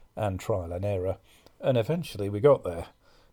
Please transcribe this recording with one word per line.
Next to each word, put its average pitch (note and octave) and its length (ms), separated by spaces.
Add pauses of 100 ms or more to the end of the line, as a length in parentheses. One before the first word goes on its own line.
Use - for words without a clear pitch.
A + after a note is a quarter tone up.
(160)
and G2 240
trial F2+ 320
and F#2 140
error. F#2+ 320 (420)
And C3+ 160
eventually A#2 540
we G#2 100
got C3+ 240
there. E2+ 220 (460)